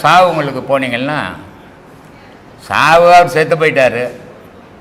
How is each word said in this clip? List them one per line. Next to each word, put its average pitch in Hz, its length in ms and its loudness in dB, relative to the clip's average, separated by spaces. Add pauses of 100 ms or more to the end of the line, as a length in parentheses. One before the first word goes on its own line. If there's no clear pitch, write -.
சாவுங்களுக்கு 156 680 0
போனீங்கன்னா, 135 520 -4 (1400)
சாவு 160 540 2
அவர் 175 140 6
செத்து 160 280 -2
போயிட்டாரு, 127 540 -2 (720)